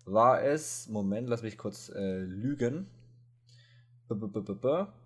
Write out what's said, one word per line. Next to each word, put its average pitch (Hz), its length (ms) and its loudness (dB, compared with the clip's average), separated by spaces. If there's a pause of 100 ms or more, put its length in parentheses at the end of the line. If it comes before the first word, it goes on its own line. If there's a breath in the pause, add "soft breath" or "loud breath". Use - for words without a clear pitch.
war 110 380 6
es, 151 460 -2
Moment, 104 400 -2
lass 113 140 -2
mich 107 160 -8
kurz, - 360 -10
äh, 95 260 -2
lügen. 123 640 -2 (1200 soft breath)
B 117 60 -2
-b 104 160 -6
-b 107 140 -4
-b 98 160 -6
-b 160 260 0 (200)